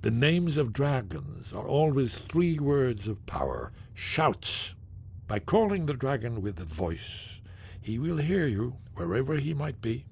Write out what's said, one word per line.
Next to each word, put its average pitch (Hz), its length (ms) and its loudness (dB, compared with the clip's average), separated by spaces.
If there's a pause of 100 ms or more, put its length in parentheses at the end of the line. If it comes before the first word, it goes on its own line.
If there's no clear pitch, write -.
The 113 100 2
names 151 460 4
of 131 160 2
dragons 139 800 -2
are - 140 -6
always 139 500 4
three 165 420 2
words 131 480 2
of 104 180 -4
power, - 460 -2 (220)
shouts. - 800 0 (520)
By 104 120 0
calling 196 460 4
the 147 80 0
dragon 120 480 -2
with 95 180 -2
a 92 60 -8
voice, - 720 -4 (420)
he 110 160 -4
will 160 200 0
hear 160 280 2
you 123 300 0 (180)
wherever 131 440 0
he 143 160 0
might 73 280 -4
be. 113 300 -2